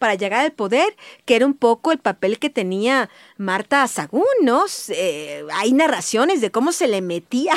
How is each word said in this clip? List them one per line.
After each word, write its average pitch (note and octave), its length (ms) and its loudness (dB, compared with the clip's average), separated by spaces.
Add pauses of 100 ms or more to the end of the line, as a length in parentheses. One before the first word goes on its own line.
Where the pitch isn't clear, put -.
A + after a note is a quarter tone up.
para G#3+ 160 0
llegar G3 240 -2
al D#4 100 0
poder? C4 460 0 (300)
Que A#3 100 4
era A#3+ 100 4
un C#4 80 0
poco A#3+ 380 2
el D#4 80 0
papel G3 400 -2
que C#4+ 100 -2
tenía G#3+ 580 0 (280)
Marta G3+ 500 0
Sahagún, A3+ 380 -4 (180)
¿no? C#4 240 4
Se, D3+ 800 -6 (100)
hay G#3+ 180 0
narraciones C#4+ 680 2
de G#3+ 100 0
cómo C#4 220 0
se E4 160 0
le G3 140 0
metía F3+ 540 -4